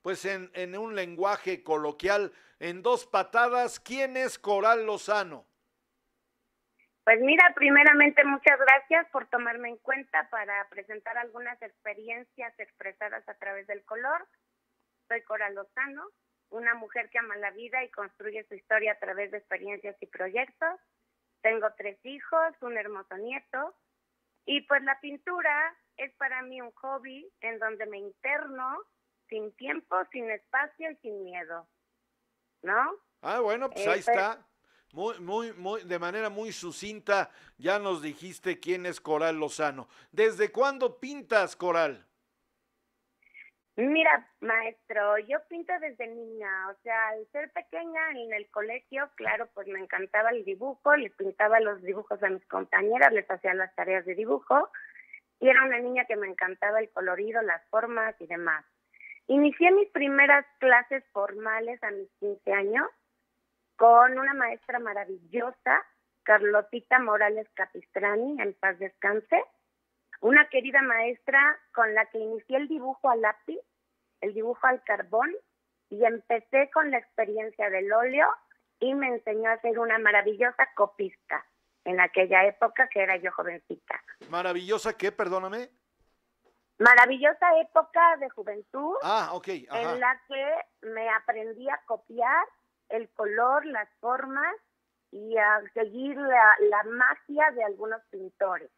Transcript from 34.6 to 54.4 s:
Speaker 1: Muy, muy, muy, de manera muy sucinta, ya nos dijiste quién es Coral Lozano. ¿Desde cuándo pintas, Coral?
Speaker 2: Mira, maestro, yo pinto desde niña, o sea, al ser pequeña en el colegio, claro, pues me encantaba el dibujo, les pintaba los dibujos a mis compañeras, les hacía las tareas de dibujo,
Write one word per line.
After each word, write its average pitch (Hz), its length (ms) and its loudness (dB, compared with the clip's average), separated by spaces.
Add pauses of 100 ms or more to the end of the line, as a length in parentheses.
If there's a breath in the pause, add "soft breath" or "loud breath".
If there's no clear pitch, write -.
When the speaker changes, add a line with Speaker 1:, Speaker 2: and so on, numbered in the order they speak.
Speaker 1:
Muy, 190 260 -8
muy, 214 320 -8
muy, 185 300 -10
de 175 160 -8
manera 208 320 -6
muy 214 200 -10
sucinta, 196 800 -4 (280 soft breath)
ya 180 200 0
nos 190 220 -4
dijiste 156 580 -10
quién 180 280 -6
es 170 160 -10
Coral 156 360 -2
Lozano. 143 480 -4 (260 soft breath)
¿Desde 208 380 2
cuándo 254 480 -2
pintas, 233 580 -2
Coral? 165 500 -2 (1700 loud breath)
Speaker 2:
Mira, 302 500 2 (140)
maestro, 220 760 -2
yo 233 280 -4
pinto 339 320 -8
desde 247 300 -10
niña, 220 600 -10
o 196 120 -14
sea, 226 260 -2
al 220 240 -10
ser 302 200 -10
pequeña 320 600 -8
en 233 200 -10
el 208 180 -8
colegio, 254 640 -8
claro, 220 380 -4
pues 196 160 -14
me 190 100 -10
encantaba 196 520 -2
el 233 160 -4
dibujo, 254 500 0
les 226 160 -4
pintaba 214 480 2
los 208 220 -2
dibujos 196 400 -6
a 190 80 0
mis 190 160 -6
compañeras, 202 680 2
les 208 180 -4
hacía 185 220 -4
las 185 220 -4
tareas 180 320 -4
de 180 80 -8
dibujo, 240 560 0 (680 loud breath)